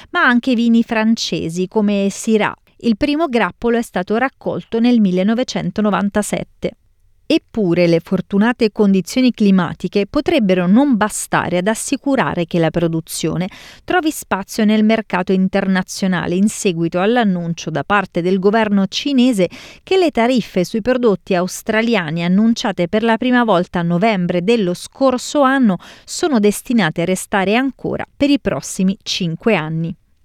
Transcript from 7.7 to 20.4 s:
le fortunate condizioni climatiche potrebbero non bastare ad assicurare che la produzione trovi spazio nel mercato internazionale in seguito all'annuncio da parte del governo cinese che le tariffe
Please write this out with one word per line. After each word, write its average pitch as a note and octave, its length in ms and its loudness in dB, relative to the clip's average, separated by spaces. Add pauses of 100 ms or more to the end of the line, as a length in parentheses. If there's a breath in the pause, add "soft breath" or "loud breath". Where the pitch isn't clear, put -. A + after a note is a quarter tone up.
le E3 140 2
fortunate G#3 720 0
condizioni G#3 580 2
climatiche G3 760 0
potrebbero G#3 600 2
non B3 300 4
bastare F3 600 -2
ad F3+ 100 -2
assicurare A3 800 -2
che F3 140 -2
la D#3+ 120 2
produzione E3 760 -2 (380 loud breath)
trovi E4 260 -2
spazio - 540 -4
nel G#3+ 180 4
mercato G#3+ 480 0
internazionale F#3+ 1040 -2
in G3+ 140 2
seguito E3+ 500 -2
all'annuncio F3+ 720 -2
da C#3+ 140 -4
parte F#3+ 360 -2
del F#3 180 0
governo G3+ 480 2
cinese B3 600 0 (340 loud breath)
che F#4+ 160 0
le E4+ 140 2
tariffe A3+ 540 0